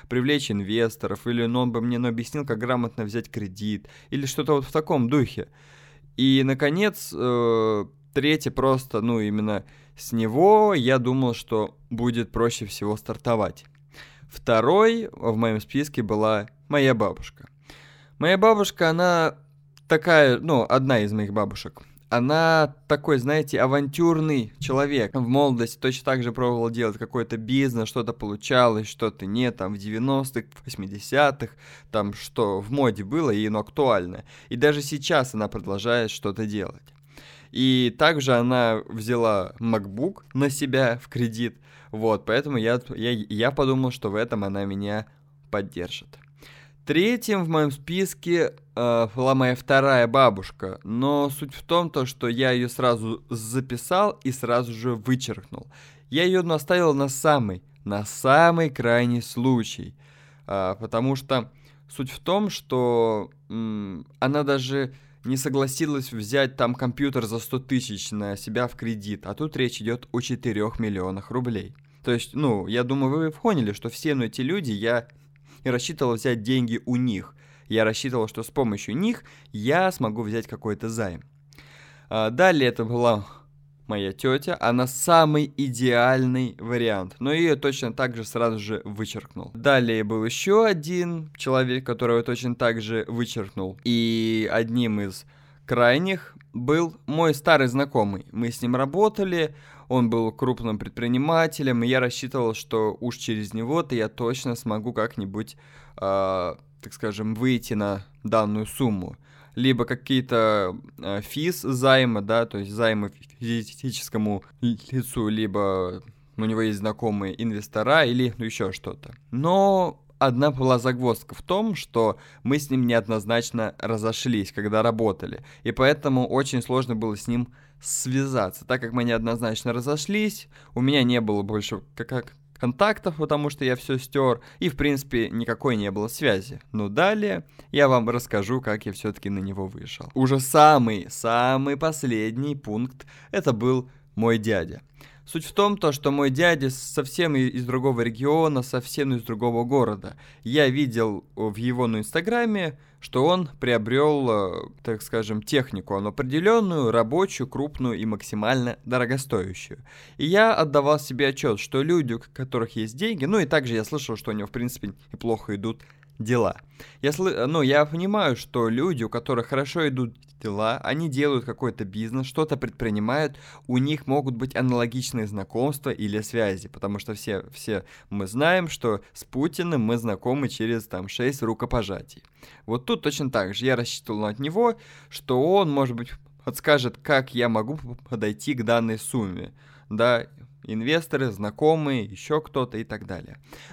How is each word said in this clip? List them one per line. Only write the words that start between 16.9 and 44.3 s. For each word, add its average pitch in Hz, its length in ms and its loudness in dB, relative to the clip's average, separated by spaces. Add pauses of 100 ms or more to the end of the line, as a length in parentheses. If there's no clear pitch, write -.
бабушка. - 540 -4 (720)
Моя 180 180 4
бабушка, 196 540 4
она 165 460 2 (500)
такая, 156 520 6
ну, 139 280 2
одна 131 320 4
из 104 140 0
моих 104 180 -2
бабушек. 101 500 -4 (280)
Она 151 640 4 (120)
такой, 147 320 2
знаете, 143 420 0
авантюрный 143 1000 2
человек. 135 560 0
В 123 120 0
молодости 127 520 2
точно 131 240 -2
так 131 200 0
же 120 100 -4
пробовала 120 360 0
делать 113 280 -2
какой-то 117 400 -4
бизнес, 117 500 0
что-то 117 240 -4
получалось, 110 760 2
что-то - 380 -4
нет. 117 320 0
Там 95 160 -4
в 101 40 -8
девяностых, 123 760 -2
в - 120 -20
восьмидесятых, 117 880 -2 (380)
там 101 240 0
что 101 460 -2
в 101 100 -10
моде 120 360 0
было 139 260 0
и, 107 160 0
ну, 107 120 0
актуально. 104 640 0 (240)
И - 80 -6
даже 147 240 4
сейчас 139 520 -2
она 107 140 -2
продолжает 107 640 -2
что-то 104 340 -6
делать. 104 380 -6 (680)
И 127 460 2
также 147 380 4
она 120 540 2
взяла 110 720 0
MacBook 113 640 -2 (100)
на 139 160 2
себя 131 520 0
в - 60 -20
кредит. 117 500 -2 (340)
Вот, 110 340 0
поэтому 135 320 0
я, 117 240 2 (120)
я, 117 180 -2
я 110 400 -2
подумал, 131 400 0
что - 180 -6
в 98 60 -4
этом 113 280 -2